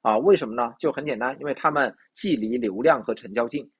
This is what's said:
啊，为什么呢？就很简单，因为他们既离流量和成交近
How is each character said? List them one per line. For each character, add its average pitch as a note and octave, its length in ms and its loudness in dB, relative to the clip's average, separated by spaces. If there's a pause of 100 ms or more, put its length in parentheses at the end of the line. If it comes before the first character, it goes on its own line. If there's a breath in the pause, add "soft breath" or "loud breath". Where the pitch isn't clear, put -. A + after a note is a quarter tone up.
啊， A2 160 2
为 F3+ 180 6
什 C#3+ 120 -4
么 A2 80 -10
呢？ A#2+ 240 -2
就 D3+ 120 0
很 C#3+ 140 -8
简 C3 120 -4
单， B2+ 220 -4
因 C#3 60 -12
为 C#3 80 -4
他 D#3 160 0
们 C#3 240 0 (200 soft breath)
既 F3+ 220 0
离 A2 220 -2
流 A2 240 -2
量 C#3 220 4
和 A2+ 100 -4
成 G#2 200 -10
交 A#2+ 140 0
近 C#3 220 -10 (100)